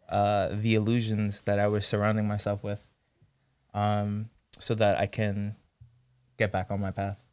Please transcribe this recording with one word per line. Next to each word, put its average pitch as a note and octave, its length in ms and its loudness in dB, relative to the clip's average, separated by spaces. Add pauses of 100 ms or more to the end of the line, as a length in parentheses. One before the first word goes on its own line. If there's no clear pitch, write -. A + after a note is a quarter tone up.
uh, G2+ 440 2
the A2 220 2
illusions G#2+ 680 0
that G2+ 160 0
I G2+ 100 4
was G#2 180 0
surrounding G#2+ 420 2
myself G2+ 340 -2
with, G2+ 240 -8 (880)
um, G#2 560 0 (280)
so - 160 -4
that G#2 240 4
I G2+ 80 0
can G2+ 500 -4 (840)
get G#2 140 0
back F#2 180 -2
on G2+ 100 -2
my F#2+ 100 -4
path. G2 280 -6 (140)